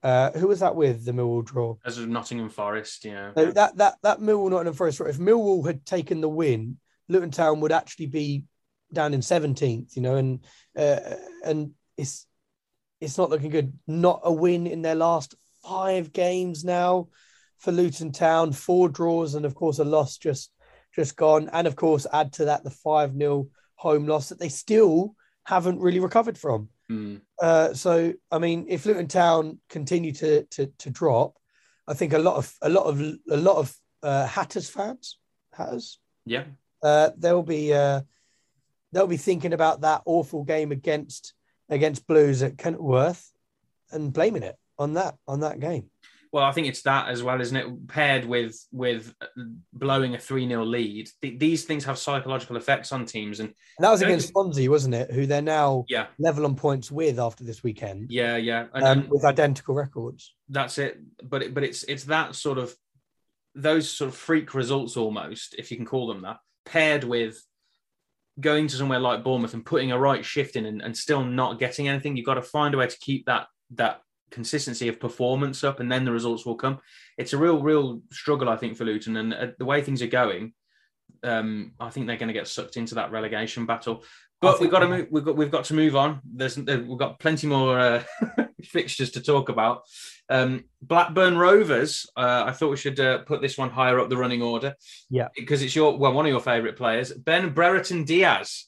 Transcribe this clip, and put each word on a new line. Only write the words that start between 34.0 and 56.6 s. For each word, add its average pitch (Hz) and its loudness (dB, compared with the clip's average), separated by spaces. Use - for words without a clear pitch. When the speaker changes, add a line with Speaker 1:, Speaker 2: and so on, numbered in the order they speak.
Speaker 1:
uh, 139 0
Hatters - -6
fans, - -10
Hatters, - -10
Speaker 2:
Yeah. 127 -6
Speaker 1:
uh, 151 6
they'll 175 2
be, 151 0
uh, 139 2
they'll 190 4
be 170 -2
thinking 170 -2
about 160 2
that 156 2
awful 165 0
game 151 -2
against, 147 -6
against 147 0
Blues 143 6
at 135 -4
Kentworth 165 0
and 151 -6
blaming 165 2
it 95 -10
on 147 -2
that, 170 -4
on 139 -4
that 151 -6
game. 147 -6
Speaker 2:
Well, 143 0
I 139 2
think 156 -2
it's - -8
that 135 2
as 120 -4
well, 127 -2
isn't 123 -4
it? 120 -6
Paired 139 0
with, 117 -2
with 117 -4
blowing 135 0
a 117 -8
three 131 -4
nil 117 -2
lead. 110 -4
Th-, 127 -10
these 156 2
things 147 -6
have 135 -4
psychological 131 -4
effects - -2
on 123 -6
teams. 104 -10
And 110 -6
Speaker 1:
And - -20
that 208 8
was 196 6
Speaker 2:
don't 190 2
Speaker 1:
against 160 2
Swansea, 147 0
wasn't 135 2
it? 123 -4
Who 135 -2
they're 143 0
now 143 2
Speaker 2:
Yeah. 113 -4
Speaker 1:
level 151 0
on 143 0
points 139 -2